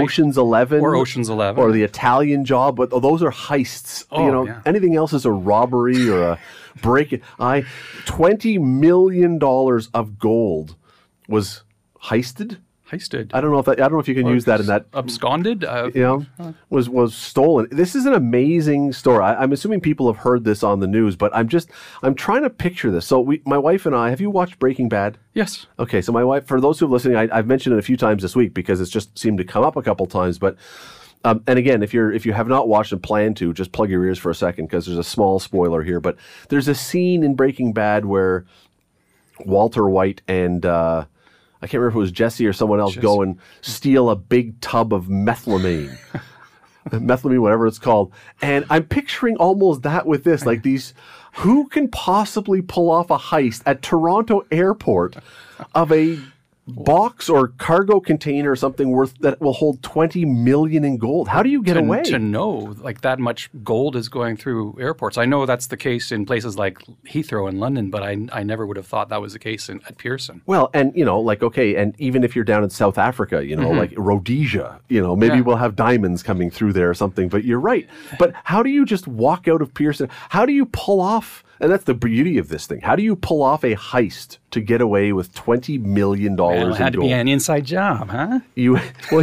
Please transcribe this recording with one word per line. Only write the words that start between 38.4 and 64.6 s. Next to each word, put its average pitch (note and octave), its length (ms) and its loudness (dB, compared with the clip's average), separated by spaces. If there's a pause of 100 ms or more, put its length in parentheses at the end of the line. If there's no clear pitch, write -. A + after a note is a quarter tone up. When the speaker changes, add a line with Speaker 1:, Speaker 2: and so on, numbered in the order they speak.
Speaker 1:
Walter G#2 440 2
White F#2+ 380 0
and, F2+ 380 -2
uh, E2 400 0 (580)
I - 40 -10
can't - 80 -6
remember A#2+ 140 0
if A2 60 -4
it A2+ 40 0
was F#2+ 120 0
Jesse A2+ 360 0
or G2+ 60 2
someone G#2 260 0
else, G2+ 160 0
Speaker 2:
Jesse. - 80 -12
Speaker 1:
go G#2 180 4
and F#2+ 160 -2 (240)
steal B2+ 480 2
a G#2+ 60 2
big A#2 460 -2
tub A2+ 300 -2
of F#2+ 140 -2
methylamine. F#2+ 880 -2 (160)
<laughs> - 760 -16
Methylamine, B2+ 520 0
whatever A2+ 260 4
it's A2 120 -2
called. G#2 320 2 (300)
And C#3+ 300 0
I'm D#3+ 120 2
picturing B3 540 -4
almost F3+ 460 2
that D3+ 240 -2
with D3 160 0
this, D#3+ 220 2
like, A#2 180 0
these, C3+ 320 -2 (380)
who C4+ 340 2
can D4 220 0
possibly G3 760 -2
pull F3 260 0
off E3+ 220 2
a D3+ 80 2
heist C3+ 480 -2
at C3+ 160 0
Toronto F#3+ 680 2
Airport D#3 640 0 (580)
of D#3+ 160 2
a D#3+ 260 2 (500)
box D3+ 600 0
or C3+ 300 4
cargo G3 420 2
container C#3+ 520 0
or C3+ 40 2
something C3+ 360 -2
worth, C3 280 0
that C#3 220 0
will D3 100 2
hold C#3+ 320 0
twenty E3 420 -2
million D3 600 2
in C3+ 120 -2
gold? B2+ 300 -2
How D3 160 0
do B3+ 60 0
you C#4+ 140 0
get F3+ 100 2
Speaker 2:
To, E3+ 80 2
Speaker 1:
away? F#3+ 220 0
Speaker 2:
to G3 160 -2
know, G#2+ 600 -4
like, A#2+ 220 -12
that C3 180 -2
much A#2+ 300 -4 (140)
gold B2+ 320 -2
is A2+ 120 -6
going A#2 300 -6
through A2 420 -8